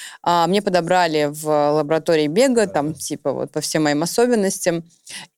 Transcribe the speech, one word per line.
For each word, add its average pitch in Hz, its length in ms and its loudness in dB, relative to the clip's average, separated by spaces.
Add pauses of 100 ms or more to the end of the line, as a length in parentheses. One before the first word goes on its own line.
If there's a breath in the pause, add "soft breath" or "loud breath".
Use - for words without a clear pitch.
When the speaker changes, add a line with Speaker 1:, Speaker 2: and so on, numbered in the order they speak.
(240 loud breath)
Speaker 1:
А, 170 240 2
мне 196 140 2
подобрали 170 680 2
в 156 180 -10
лаборатории 151 760 2
бега, 226 400 2
Speaker 2:
Да. 185 60 -6
Speaker 1:
там, 151 220 -2
типа, - 380 -6
вот 127 200 -6
по 151 80 -4
всем 156 240 -2
моим 147 180 0
особенностям. 190 840 0 (540 loud breath)